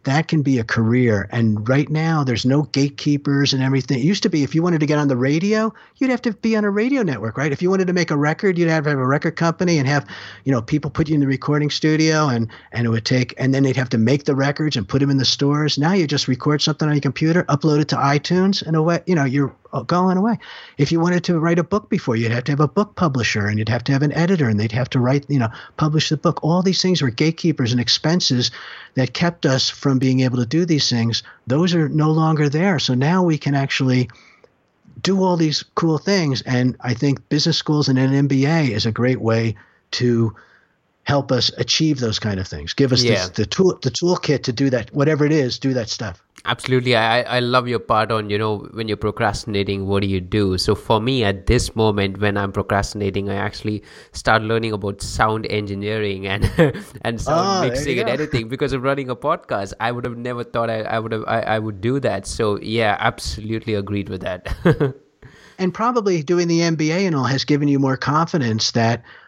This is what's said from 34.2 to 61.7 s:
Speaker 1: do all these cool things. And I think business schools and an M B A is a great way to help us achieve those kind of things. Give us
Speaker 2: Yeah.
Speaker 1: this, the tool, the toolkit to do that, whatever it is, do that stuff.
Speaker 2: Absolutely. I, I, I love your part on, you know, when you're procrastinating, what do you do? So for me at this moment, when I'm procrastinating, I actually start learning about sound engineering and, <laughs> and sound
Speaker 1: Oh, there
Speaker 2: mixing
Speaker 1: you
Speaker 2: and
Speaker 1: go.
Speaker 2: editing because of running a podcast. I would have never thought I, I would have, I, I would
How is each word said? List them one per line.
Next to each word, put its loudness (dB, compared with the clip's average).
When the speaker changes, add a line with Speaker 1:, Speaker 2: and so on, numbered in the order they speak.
Speaker 1:
do 0
all 2
these 0
cool 2
things. 0
And 0
I -2
think -2
business 0
schools 0
and 2
an 2
M 2
B 2
A 2
is -2
a 0
great 0
way 0
to 0
help 0
us 0
achieve 0
those -2
kind -4
of -6
things. -10
Give 2
us 4
Speaker 2:
Yeah. 2
Speaker 1:
this, -2
the -2
tool, 2
the -2
toolkit 0
to -4
do 0
that, -2
whatever 2
it 2
is, 0
do 0
that -4
stuff. -8
Speaker 2:
Absolutely. 0
I, 2
I, -2
I 0
love 2
your 0
part 0
on, -2
you 0
know, 0
when -6
you're -2
procrastinating, -2
what 2
do 0
you 0
do? 0
So 2
for 0
me 0
at -2
this 2
moment, 2
when 2
I'm -2
procrastinating, -2
I -4
actually -6
start 0
learning -2
about -4
sound 0
engineering -4
and, 0
<laughs> 0
and -4
sound 0
Speaker 1:
Oh, 0
there -2
Speaker 2:
mixing -2
Speaker 1:
you 0
Speaker 2:
and -2
Speaker 1:
go. 0
Speaker 2:
editing -4
because -4
of -4
running -2
a -6
podcast. -4
I 0
would -6
have -8
never -6
thought -4
I, -2
I -2
would -6
have, -4
I, 0
I 0
would -8